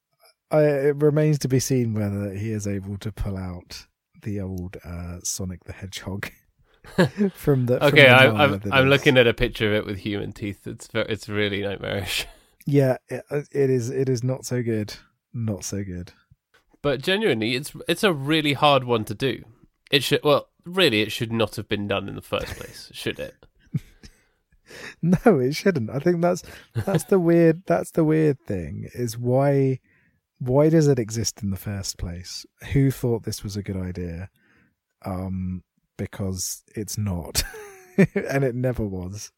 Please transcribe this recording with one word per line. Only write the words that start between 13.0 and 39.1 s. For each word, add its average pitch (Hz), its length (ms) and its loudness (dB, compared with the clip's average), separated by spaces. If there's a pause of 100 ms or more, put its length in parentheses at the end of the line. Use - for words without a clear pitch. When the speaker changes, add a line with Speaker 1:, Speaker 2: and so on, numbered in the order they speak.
Speaker 1:
it, 123 240 -8
it 143 380 -2
is. 127 200 0
It 131 200 -2
is 120 160 -2
not 131 200 -4
so 123 160 -4
good. 110 320 -4 (400)
Not 110 300 -6
so 101 220 -8
good. 90 260 -12 (680)
Speaker 2:
But 139 200 -2
genuinely, 135 540 0
it's, 143 160 -6 (160)
it's 170 160 0
a 202 80 4
really 147 400 0
hard 139 320 4
one 117 220 0
to - 100 -8
do. - 280 -4 (460)
It 139 140 2
should, - 180 0
well, 147 280 2 (160)
really, 175 360 2
it 104 120 -2
should 113 180 -6
not 113 240 0
have 110 140 -10
been 101 180 -2
done 98 220 -4
in 104 60 -10
the 101 60 -12
first - 260 -6 (100)
place, - 340 -18
Speaker 1:
<laughs> - 20 -20
Speaker 2:
should - 260 -8
it? - 160 -10 (1700)
Speaker 1:
No, 170 380 4
it 131 160 0
shouldn't. 143 340 -2
I 113 100 -6
think 170 220 0
that's, 175 220 0 (300)
that's 156 320 -2
the 196 140 4
weird, 170 480 4
that's - 240 0
the 170 120 2
weird 156 420 2
thing, 98 480 -6
is 117 240 -6
why, 135 640 2 (600)
why 139 280 4
does 160 220 6
it 131 100 4
exist 110 420 -6
in 98 100 -2
the 95 60 -2
first 101 400 -8
place? 90 480 -10 (280)
Who 135 180 4
thought 117 320 -2
this - 200 -8
was 101 120 -8
a 101 80 -4
good 98 140 -6
idea? 90 520 -8 (760)
Um, 92 580 -6 (340)
because 95 640 -8 (120)
it's 107 220 -8
not, 95 460 -4 (300)
<laughs> - 240 -8
and 165 460 0
it 123 120 0
never 123 300 -2
was. 95 520 -8